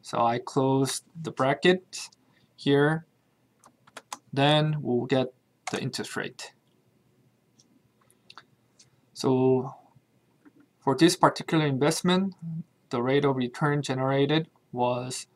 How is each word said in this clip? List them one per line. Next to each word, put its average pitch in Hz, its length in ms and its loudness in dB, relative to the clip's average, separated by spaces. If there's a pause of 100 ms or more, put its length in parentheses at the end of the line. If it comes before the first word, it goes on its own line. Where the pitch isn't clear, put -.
So 120 240 -2
I 120 140 0
close 135 640 0 (180)
the 131 80 -8
bracket 147 800 0 (460)
here. 147 500 2 (1300)
Then 151 500 2
we'll 120 240 -2
get 131 220 2 (440)
the - 80 -6
interest - 360 -8
rate. - 380 -10 (2500)
So 131 600 0 (1040)
for 131 180 0
this 165 180 6
particular 156 520 0
investment, 175 680 0 (560)
the 120 140 -2
rate 139 200 2
of 135 120 2
return 139 480 -2
generated 139 640 0 (240)
was 123 640 -4